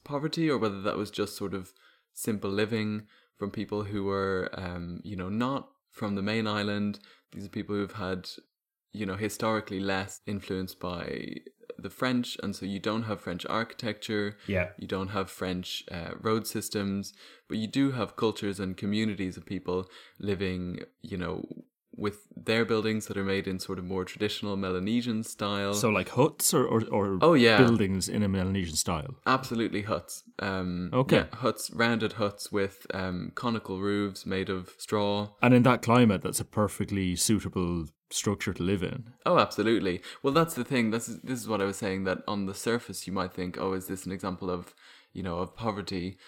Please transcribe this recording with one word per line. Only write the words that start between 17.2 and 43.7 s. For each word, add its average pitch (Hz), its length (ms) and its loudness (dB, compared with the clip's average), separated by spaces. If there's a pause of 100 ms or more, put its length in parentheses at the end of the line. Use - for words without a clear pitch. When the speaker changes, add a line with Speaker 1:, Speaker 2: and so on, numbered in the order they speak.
Speaker 1:
but - 80 -2
you 110 100 0
do 139 240 2
have 117 240 -4
cultures 104 440 0
and 95 180 -4
communities 101 580 0
of 87 120 -14
people 92 400 -2 (320)
living, 92 600 -2 (200)
you 98 160 -8
know, 87 300 -4 (480)
with 104 260 -4 (140)
their 113 300 2
buildings 110 400 0
that 101 120 -8
are 98 60 0
made 98 240 0
in 92 120 -2
sort 95 180 -6
of 92 80 -8
more 92 180 -2
traditional 104 540 -2
Melanesian 107 640 0
style. 101 520 -2
Speaker 3:
So, 110 140 2
like, 92 200 2
huts - 440 4
or, 131 120 6
or, 113 260 4
or 98 300 2
Speaker 1:
Oh, 170 140 10
yeah. 117 240 10
Speaker 3:
buildings 110 500 6
in 107 140 2
a 101 40 4
Melanesian 95 480 2
style? 80 400 -2 (120)
Speaker 1:
Absolutely 117 560 0
huts. - 400 -4 (160)
Um, 92 520 -2
Speaker 3:
Okay. 127 260 4
Speaker 1:
yeah, 98 160 4
huts, - 380 -2
rounded 113 420 2
huts - 380 -2
with, 98 440 -2
um, 92 400 -4
conical 107 440 -2
roofs 101 460 -2
made 95 240 -2
of 92 300 -4
straw. 104 500 0 (120)
Speaker 3:
And 123 120 8
in 123 100 10
that 123 200 6
climate, 117 400 6
that's - 160 -2
a - 60 -4
perfectly 98 720 0
suitable 87 720 2 (240)
structure - 440 -2
to 87 100 -4
live 92 180 2
in. - 320 -6 (100)
Speaker 1:
Oh, 175 140 4
absolutely. 101 640 2 (220)
Well, 139 100 2
that's 160 220 4
the 123 80 -2
thing. 120 260 2
This 117 180 -2
is, 104 140 -10
this 127 200 -6
is 104 60 -10
what 107 140 0
I 98 40 2
was 98 120 -2
saying, 95 280 -2
that 90 220 0
on 101 200 -2
the 95 80 -6
surface 117 500 -4
you 92 80 -6
might 92 200 -2
think, 90 260 -6
"Oh, 95 140 0